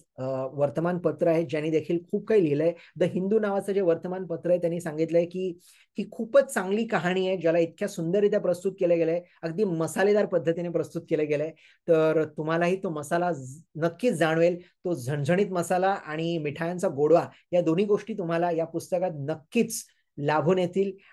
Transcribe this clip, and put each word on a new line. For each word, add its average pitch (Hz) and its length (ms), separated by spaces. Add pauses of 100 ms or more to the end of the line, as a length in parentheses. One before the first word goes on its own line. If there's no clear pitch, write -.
(180)
अ, 131 60 (280)
वर्तमानपत्र 160 760
आहेत, 165 220
ज्यांनी 156 200
देखील 160 300 (120)
खूप 208 160
काही 214 160
लिहिलंय. 156 300 (220)
द 160 80
हिंदू 190 360
नावाचं 202 340
जे 196 80
वर्तमानपत्र 175 680
आहे, 180 80
त्यांनी 170 220
सांगितलंय 160 460
की 180 340 (380)
ही 190 140
खूपच 269 420
चांगली 208 340
कहाणी 185 400
आहे, 190 100
ज्याला 165 200
इतक्या 170 300
सुंदररित्या 202 520
प्रस्तुत 180 400
केलं 170 180
गेलंय, 165 240 (200)
अगदी 165 220
मसालेदार 190 640
पद्धतीने 170 440
प्रस्तुत 165 400
केलं 156 180
गेलंय. 151 240 (360)
तर 156 360
तुम्हालाही 170 600
तो 190 60
मसाला 170 420
ज-, 139 300 (140)
नक्कीच 165 380
जाणवेल, 165 480
तो - 320
झणझणीत 151 580
मसाला 180 380
आणि 165 480
मिठायांचा 165 500
गोडवा, 151 400 (240)
या 175 100
दोन्ही 165 240
गोष्टी 202 280
तुम्हाला 170 380
या 160 140
पुस्तकात 175 480
नक्कीच 156 720 (320)
लाभून 151 420
येतील, 190 320 (220)